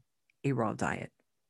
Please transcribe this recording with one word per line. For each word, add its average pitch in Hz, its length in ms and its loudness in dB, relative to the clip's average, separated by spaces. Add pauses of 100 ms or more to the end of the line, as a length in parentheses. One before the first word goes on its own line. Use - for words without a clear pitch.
(440)
a 139 80 2
raw 117 220 2
diet. - 380 -2 (380)